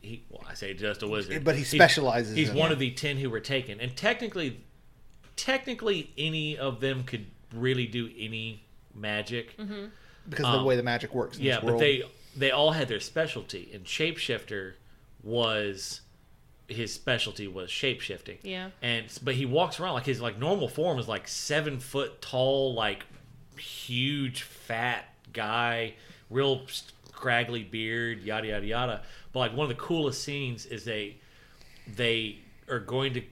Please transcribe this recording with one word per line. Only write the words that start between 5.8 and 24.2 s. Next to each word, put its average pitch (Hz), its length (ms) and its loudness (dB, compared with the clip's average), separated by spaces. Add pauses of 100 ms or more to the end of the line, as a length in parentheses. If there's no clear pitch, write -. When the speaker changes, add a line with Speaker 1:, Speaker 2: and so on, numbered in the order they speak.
Speaker 1:
any 151 400 0
of 127 220 -2
them 131 240 0
could 107 220 -6 (280)
really 123 320 2
do 113 320 -2
any 110 460 -8 (300)
magic. 107 640 -4
Speaker 3:
Mm-hmm. 107 300 -8 (420)
Speaker 2:
Because 151 160 -2
of 120 80 6
the 117 60 6
Speaker 1:
Um, 131 60 2
Speaker 2:
way 131 120 6
the 120 60 2
magic 120 320 0
works 123 240 -2
in 135 60 -4
Speaker 1:
yeah, 131 120 6
Speaker 2:
this 113 40 2
Speaker 1:
but 113 80 -2
Speaker 2:
world. 117 120 6
Speaker 1:
they, 139 220 6 (340)
they 135 140 4
all 143 220 8
had 151 160 2
their 107 120 0
specialty. 104 720 -4
And 95 120 -12
Shapeshifter 110 920 -2 (480)
was, 107 800 0 (680)
his 113 240 -4
specialty 110 560 -2
was 92 220 -8
shapeshifting. - 720 -4
Speaker 3:
Yeah. 185 280 -8 (120)
Speaker 1:
And, 117 240 0 (160)
but 131 120 0
he 131 120 0
walks 156 340 2
around, 175 140 -2
like, 123 120 -2
his, 123 140 0
like, 113 180 -4
normal 156 300 2
form 156 300 2
is, 113 100 -4
like, 104 180 -2
seven 151 540 0
foot 131 400 -4
tall, 131 540 4
like, 107 300 0 (520)
huge 127 840 -2